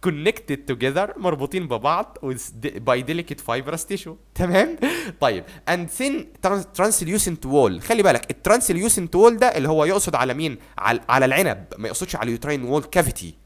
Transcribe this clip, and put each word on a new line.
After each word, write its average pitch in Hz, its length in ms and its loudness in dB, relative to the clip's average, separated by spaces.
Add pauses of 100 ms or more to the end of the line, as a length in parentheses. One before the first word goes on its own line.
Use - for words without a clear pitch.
connected 156 520 -2 (140)
together، 135 460 -2
مربوطين 170 500 -4
ببعض 143 580 -2
with 120 400 -8
de-، - 120 -8
by 123 240 2
delicate 156 380 -6 (100)
fibrous 135 300 -4 (120)
tissue، 190 200 -8 (220)
تمام؟ 190 420 2 (440)
طيب، 104 240 0 (260)
and 175 180 -2 (120)
thin 277 240 -2 (220)
trans-، 185 360 -2
translucent 185 640 0
wall. 123 340 4
خلي 226 220 2
بالك 156 280 4
الترانسليوسنت 196 880 0
وول 226 200 8
ده 214 100 4
اللي 139 220 2
هو 156 160 4
يقصد 190 300 0
على 127 200 0
مين؟ 143 240 -4 (200)
على، 107 300 2
على 131 160 4
العنب، 131 400 0 (140)
ما 110 100 -6
يقصدش - 280 -6
على 113 100 -4
اليوتراين 123 380 -4
وول 135 180 0
كافيتي. 151 520 -2 (120)